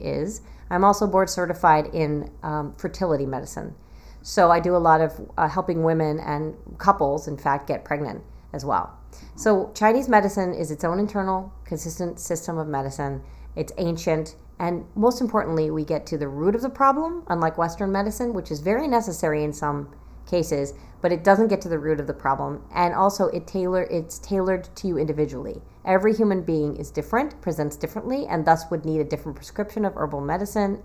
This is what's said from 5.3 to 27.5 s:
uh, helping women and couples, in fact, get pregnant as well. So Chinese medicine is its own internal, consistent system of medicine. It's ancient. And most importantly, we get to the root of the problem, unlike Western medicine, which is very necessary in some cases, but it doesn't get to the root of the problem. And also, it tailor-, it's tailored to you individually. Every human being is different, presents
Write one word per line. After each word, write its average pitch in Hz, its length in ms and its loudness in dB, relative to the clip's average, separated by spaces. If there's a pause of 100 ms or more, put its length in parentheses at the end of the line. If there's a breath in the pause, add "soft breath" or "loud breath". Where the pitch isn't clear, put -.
uh, 160 100 4
helping 165 340 0
women 160 380 2
and 151 340 -4 (240)
couples, 156 480 4
in 151 100 -6
fact, 143 300 0
get - 180 -4
pregnant 147 380 -4 (300 soft breath)
as 135 120 -6
well. 98 280 0 (420 loud breath)
So 202 400 2
Chinese 240 340 4
medicine 196 460 4
is 156 160 -4
its 151 140 -6
own 175 160 0
internal, 190 520 -2 (120)
consistent 165 560 -6
system 165 380 -4
of 156 100 -4
medicine. 135 540 -4 (340 loud breath)
It's 160 220 -6
ancient. 165 580 -2 (220)
And 175 260 -2 (100)
most 247 280 2
importantly, 165 480 0
we 156 140 -2
get 151 220 -2
to 156 120 -2
the 143 100 -2
root 156 260 0
of 233 60 -2
the 254 80 -2
problem, 302 600 2
unlike 165 280 0
Western 170 340 0
medicine, 214 440 -2
which 175 160 -6
is 147 100 -6
very 220 260 0
necessary 180 560 2
in 151 120 -2
some 147 340 -4 (380 loud breath)
cases, 151 480 0 (260 loud breath)
but 175 120 2
it 165 120 0
doesn't 196 240 8
get 196 140 0
to 180 80 -8
the 160 80 0
root 151 200 0
of 143 80 -4
the 151 60 -4
problem. 139 500 -2 (120)
And 175 200 2
also, 190 340 4
it 175 180 -4
tailor-, 185 440 0
it's 165 280 -4
tailored 185 580 0
to - 100 -6
you 170 120 0
individually. 147 640 -2 (240 soft breath)
Every 190 280 4
human 202 280 2
being 156 340 0
is 147 140 -10
different, 240 500 -2
presents 156 340 -2